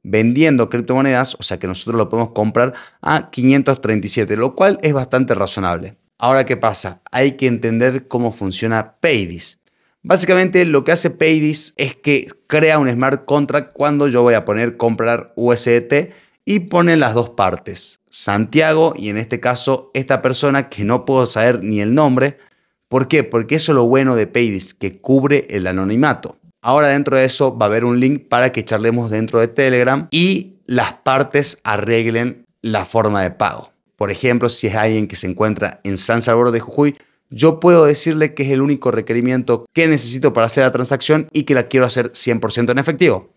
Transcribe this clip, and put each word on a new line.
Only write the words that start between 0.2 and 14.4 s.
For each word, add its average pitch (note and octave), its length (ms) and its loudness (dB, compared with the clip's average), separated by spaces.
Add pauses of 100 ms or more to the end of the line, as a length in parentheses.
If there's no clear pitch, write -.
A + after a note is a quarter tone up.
criptomonedas, B2+ 680 -2
o - 40 -18
sea F#2 160 -6
que F#2+ 80 -8
nosotros F#2 300 -6
lo G#2 120 0
podemos A2+ 240 -2
comprar A#2 400 0 (300)
a - 280 -2
quinientos C3+ 520 2
treinta G#2+ 240 -2
y - 20 -6
siete, G#2 300 -2
lo C3 160 -2
cual G3 280 2
es D3+ 120 2
bastante B2+ 400 0
razonable. F#2 640 -4 (180)
Ahora, C3 300 2
¿qué A#2+ 100 -2
pasa? G#2+ 540 -4
Hay C3 220 0
que C3 160 -2
entender A#2+ 600 -2
cómo A#2+ 240 -2
funciona A2 680 -6
Paydis. F#2+ 580 -4 (440)
Básicamente F#3 600 2
lo C#3+ 200 2
que D#3+ 80 2
hace E3 180 0
Paydis D#3 640 0
es C3+ 180 -4
que - 340 -2 (180)
crea D#3 320 2
un C3+ 120 2
smart C3+ 360 -2
contract C#3+ 480 -2
cuando C#3+ 340 0
yo B2 140 2
voy A#2+ 120 6
a G#2+ 120 2